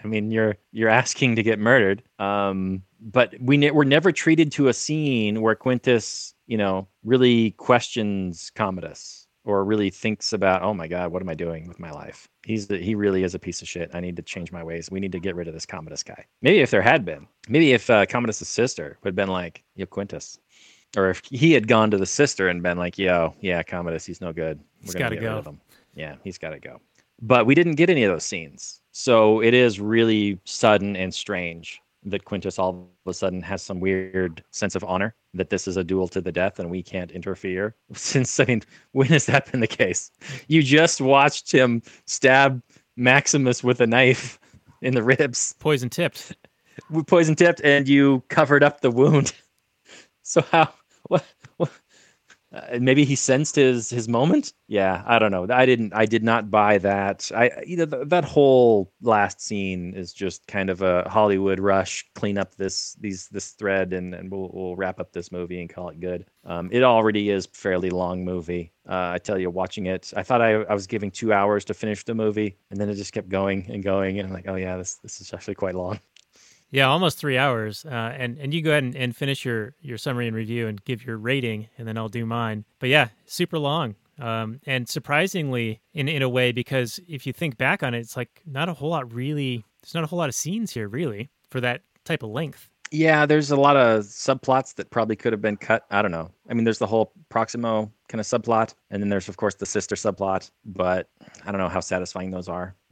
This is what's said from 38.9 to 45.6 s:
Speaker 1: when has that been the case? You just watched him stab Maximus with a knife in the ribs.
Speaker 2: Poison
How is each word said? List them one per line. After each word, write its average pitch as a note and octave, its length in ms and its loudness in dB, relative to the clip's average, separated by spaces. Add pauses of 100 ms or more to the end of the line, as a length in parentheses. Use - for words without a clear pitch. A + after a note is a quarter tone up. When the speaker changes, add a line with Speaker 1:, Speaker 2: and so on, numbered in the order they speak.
Speaker 1:
when C3+ 160 2
has D3 180 6
that A#2 260 0
been C3 80 -2
the A2+ 60 2
case? - 440 -2 (380)
You D#3 140 6
just D3 400 4
watched C#3 500 4
him A#2+ 300 4 (240)
stab C3 560 6 (340)
Maximus B2+ 680 4
with B2 200 2
a A#2+ 40 8
knife B2+ 520 2 (420)
in C3 140 -2
the A#2+ 80 2
ribs. C3 560 -2
Speaker 2:
Poison B2+ 320 -2